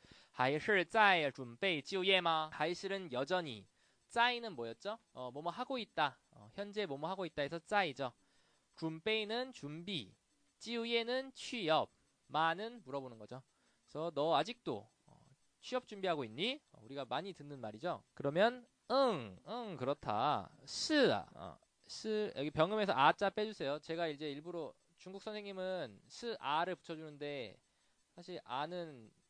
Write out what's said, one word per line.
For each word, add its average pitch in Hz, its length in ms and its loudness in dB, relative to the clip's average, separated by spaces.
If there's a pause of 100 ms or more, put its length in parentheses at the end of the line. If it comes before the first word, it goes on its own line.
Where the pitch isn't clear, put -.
(300)
还是在准备就业吗? 165 2250 4
还是는 180 600 -2
여전히, 139 540 -2 (420)
在는 233 460 0
뭐였죠? 120 440 -6 (140)
어, 123 180 -8
뭐뭐 151 200 -6
하고 247 280 -6
있다. 160 400 0 (120)
어, 107 240 -20
현재 202 320 -4
뭐뭐 147 220 -4
하고 190 180 -4
있다 151 160 -4
해서 143 240 -2
在죠. 143 460 2 (640)
准备는 214 760 -2
준비, 156 640 -8 (440)
就业는 233 760 -2
취업, 156 560 0 (380)
마는 175 560 0
물어보는 131 340 -8
거죠. 120 240 -12 (420)
그래서 160 300 -4
너 151 200 4
아직도, 139 540 0 (180)
어, - 140 -20 (400)
취업 247 260 -4
준비하고 185 380 0
있니? 175 340 -2 (140)
어, - 120 -20
우리가 135 200 -6
많이 151 300 -4
듣는 143 260 -12
말이죠. 113 420 -6 (120)
그러면 202 520 2 (240)
응, 185 560 2
응, 214 300 -8
그렇다. 123 760 0 (160)
是啊. 220 580 4 (100)
어, 82 220 -12 (300)
是, 214 480 -4
여기 147 160 -2
병음에서 190 420 2
아자 165 380 6
빼주세요. 180 480 -2
제가 165 300 -4
이제 151 240 -4
일부러 156 400 -8 (260)
중국 190 240 -14
선생님은 185 840 -6
是, 233 320 -8
아를 165 340 0
붙여주는데 147 840 -8 (600)
사실 175 280 -12
아는 147 640 -6 (220)